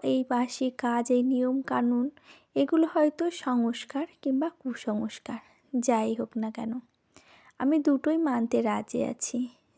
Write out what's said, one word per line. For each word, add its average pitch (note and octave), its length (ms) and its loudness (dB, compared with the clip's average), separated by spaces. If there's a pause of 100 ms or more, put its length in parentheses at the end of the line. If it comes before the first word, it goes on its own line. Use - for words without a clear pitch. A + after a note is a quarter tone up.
এই C4 260 2
বাসি B3 420 0
কাজ, A#3+ 420 -2
এই B3 100 4
নিয়ম B3+ 400 2
কানুন, B3 480 0 (440)
এগুলো D#4+ 380 2
হয়তো D#4 380 2
সংস্কার B3 760 -2 (160)
কিংবা C#4 260 0
কুসংস্কার, A3 880 -6 (380)
যাই A3+ 380 0
হোক A3+ 220 -6
না A3 140 -4
কেন A3+ 300 -8 (760)
আমি D4 200 4
দুটোই D4 380 2
মানতে A#3+ 460 2
রাজি G#3+ 420 -2
আছি, A#3+ 440 -4 (300)